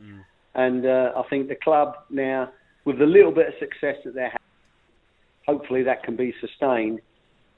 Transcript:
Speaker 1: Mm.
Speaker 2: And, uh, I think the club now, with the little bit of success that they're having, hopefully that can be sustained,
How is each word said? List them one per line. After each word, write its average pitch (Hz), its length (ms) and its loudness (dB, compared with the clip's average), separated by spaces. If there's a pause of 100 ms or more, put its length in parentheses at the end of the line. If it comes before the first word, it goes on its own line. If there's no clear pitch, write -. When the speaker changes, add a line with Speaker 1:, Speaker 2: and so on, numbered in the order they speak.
Speaker 1:
Mm. 101 220 -20 (300)
Speaker 2:
And, 127 320 0
uh, 131 300 2
I 127 120 -4
think 139 200 -4
the 139 80 -8
club 147 400 2 (120)
now, 135 420 -4 (340)
with 135 140 -2
the 147 80 6
little 180 260 8
bit 160 160 2
of 151 100 -12
success - 460 -6
that 120 100 -14
they're 127 160 -6
having, 117 80 -8 (1080)
hopefully 135 360 -2
that 127 200 0
can 120 140 -8
be 123 240 -2
sustained, 113 600 -2 (580)